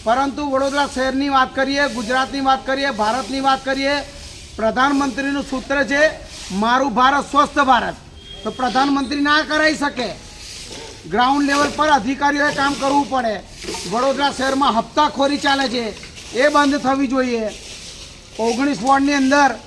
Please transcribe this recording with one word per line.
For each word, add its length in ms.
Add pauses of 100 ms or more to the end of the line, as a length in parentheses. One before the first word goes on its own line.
પરંતુ 460
વડોદરા 380
શહેરની 420
વાત 260
કરીએ, 320
ગુજરાતની 520
વાત 260
કરીએ, 260
ભારતની 480
વાત 260
કરીએ, 360 (540)
પ્રધાનમંત્રીનું 880
સૂત્ર 400
છે 260 (420)
મારું 420
ભારત 380
સ્વસ્થ 280
ભારત, 360 (480)
તો 80
પ્રધાનમંત્રી 680
ના 200
કરાવી 340
શકે. 340 (1000)
ગ્રાઉન્ડ 360
લેવલ 280
પર 120
અધિકારીઓએ 680
કામ 200
કરવું 360
પડે. 300 (520)
વડોદરા 400
શહેરમાં 460
હપ્તાખોરી 600
ચાલે 320
છે, 240 (420)
એ 120
બંધ 300
થવી 300
જોઈએ. 420 (880)
ઓગણીસ 420
વોર્ડની 320
અંદર 420 (120)